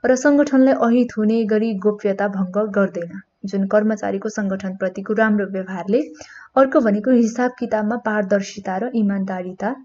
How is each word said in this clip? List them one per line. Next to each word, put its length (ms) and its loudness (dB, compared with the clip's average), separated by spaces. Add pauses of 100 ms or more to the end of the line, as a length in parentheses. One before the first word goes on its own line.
र 100 4
सङ्गठनलाई 580 4
अहित 340 2 (100)
हुने 280 2
गरी 280 0
गोप्यता 540 -2
भङ्ग 300 -4
गर्दैन। 640 -2 (240)
जुन 220 -2
कर्मचारीको 600 0
सङ्गठनप्रतिको 840 -6
राम्रो 320 2
व्यवहारले 580 -2 (540)
अर्को 220 4
भनेको 320 2
हिसाब 480 2
किताबमा 360 -2
पारदर्शिता 800 -2
र 180 -4
इमान्दारिता 880 -2